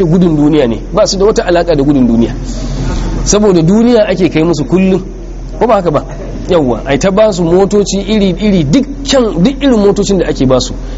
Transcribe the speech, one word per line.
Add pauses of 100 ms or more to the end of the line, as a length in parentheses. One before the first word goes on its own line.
ce
gudun
duniya
ne. (100)
Ba
su
da
wata
alaƙa
da
gudun
duniya. (880)
Saboda
duniya
ake
kai
musu
kullum. (560)
Ko
ba
haka
ba? (460)
Yawwa,
ai
ta
ba
su
motoci
iri-iri,
dukkan,
duk
irin
motocin
da
ake
ba
su, (240)